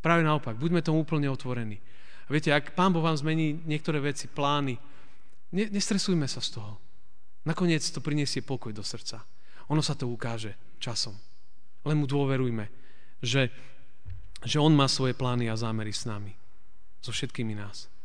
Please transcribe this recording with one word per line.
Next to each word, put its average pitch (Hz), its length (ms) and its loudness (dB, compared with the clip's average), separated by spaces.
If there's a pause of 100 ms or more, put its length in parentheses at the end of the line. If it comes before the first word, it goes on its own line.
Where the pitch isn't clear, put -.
Práve 170 160 6
naopak, 151 320 2
buďme 160 320 2
tomu 160 160 4
úplne 147 240 2
otvorení. 123 560 -2 (440)
A - 40 -6
viete, 147 240 4
ak 143 240 2
Pán 185 160 6
Boh 165 80 4
vám 160 160 2
zmení 156 480 2
niektoré 151 320 0
veci, 139 320 -2
plány, 143 480 2 (720)
ne-, 214 240 0
nestresujme 190 560 2
sa - 160 -2
z - 160 -4
toho. 107 160 -4 (720)
Nakoniec 165 400 2
to - 160 -4
prinesie 147 400 0
pokoj 123 240 -2
do 107 160 -6
srdca. - 400 -6 (480)
Ono 151 80 4
sa 147 160 0
to 135 80 -2
ukáže 113 480 -2 (240)
časom. 113 400 -2 (720)
Len 151 80 4
mu 147 80 4
dôverujme, 131 640 2 (560)
že, 123 240 4 (960)
že 147 160 2
on 156 160 10
má 139 80 8
svoje 131 320 2
plány 123 320 0
a 110 80 0
zámery 110 320 0
s - 160 -2
nami. 104 320 -4 (640)
So - 80 -4
všetkými 113 480 -2
nás. 101 320 -6 (160)